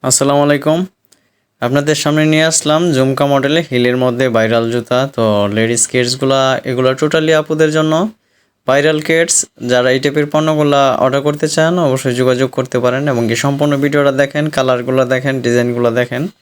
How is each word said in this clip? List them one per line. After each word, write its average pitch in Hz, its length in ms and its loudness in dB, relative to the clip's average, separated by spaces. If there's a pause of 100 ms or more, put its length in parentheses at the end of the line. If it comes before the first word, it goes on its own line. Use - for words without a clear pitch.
আসসালামু 143 400 2
আলাইকুম। 151 440 0 (720)
আপনাদের 143 340 0
সামনে 151 320 0
নিয়ে 156 180 2
আসলাম 160 480 0
জুমকা 135 340 0
মডেলে 143 440 0
হিলের 123 260 0
মধ্যে 127 320 0
ভাইরাল 113 440 0
জুতা। 123 420 -2
তো 104 340 0
লেডিস 113 380 0
কিডসগুলা, 131 800 0
এগুলা 127 260 0
totally 156 480 0
আপুদের 156 320 0
জন্য 156 380 0 (580)
ভাইরাল 147 340 2
কিডস। 165 440 0 (220)
যারা 123 240 2
এই 131 100 0
টাইপের 147 260 -2
পণ্যগুলা 147 720 2
অর্ডার 135 240 0
করতে 147 260 -2
চান, 165 300 0
অবশ্যই 131 360 0
যোগাযোগ 127 360 0
করতে 139 280 -4
পারেন 127 300 0
এবং 120 200 0
কি 113 80 0
সম্পূর্ণ 143 400 0
ভিডিওটা 143 360 0
দেখেন, 143 360 -2
কালারগুলো 131 560 0
দেখেন, 131 360 -2
ডিজাইনগুলো 120 500 0
দেখেন। 123 380 -2 (140)